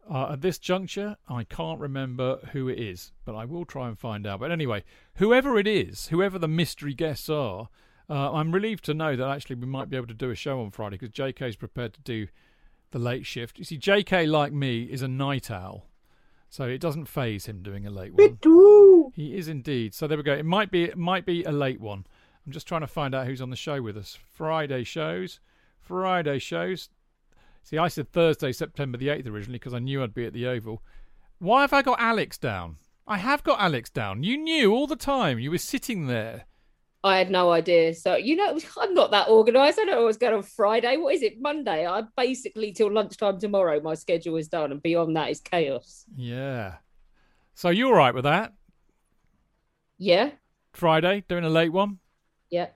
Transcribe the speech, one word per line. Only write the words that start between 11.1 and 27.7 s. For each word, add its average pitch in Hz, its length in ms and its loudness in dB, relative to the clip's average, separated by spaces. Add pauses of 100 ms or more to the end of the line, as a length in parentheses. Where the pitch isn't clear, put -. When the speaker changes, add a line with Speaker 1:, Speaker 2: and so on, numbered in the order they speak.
Speaker 1:
J 135 220 -6
K's 120 240 -8
prepared 120 380 -10
to - 60 -20
do 110 280 -8 (640)
the 135 60 -8
late 120 280 -6
shift. - 320 -12
You - 60 -14
see, 165 120 -12
J 202 260 2
K, 175 240 2
like 151 260 2
me, 131 320 -2
is 123 180 -10
a 135 60 -6
night 135 420 -4
owl, 98 380 -12 (600)
so - 160 -10
it 127 160 -6
doesn't 151 260 -6
faze 113 400 -6
him 101 160 -14
doing 101 220 -12
a 104 60 -10
late 98 240 -12
one. 415 140 8
Speaker 2:
Bit - 180 0
woo. 392 480 12 (220)
Speaker 1:
He 151 180 -8
is 175 140 -6
indeed. 127 460 -4
So 160 120 -6
there 151 120 0
we 147 40 -6
go. 143 120 0
It 147 100 -4
might 190 260 0
be, 170 140 2
it 170 140 -6
might 180 260 -2
be 175 200 -2
a 160 60 -4
late 139 300 -2
one. 101 240 -12 (400)
I'm 135 80 -16
just 156 160 -14
trying 165 140 -4
to 143 40 -8
find 135 280 -6
out 131 120 -4
who's 127 140 -8
on 131 80 -10
the 127 80 -10
show 143 240 -6
with 107 160 -8
us. - 220 -16 (120)
Friday 151 540 -4
shows. 170 560 -8 (400)
Friday 180 580 -2
shows. 170 520 -6 (720)
See, - 160 -6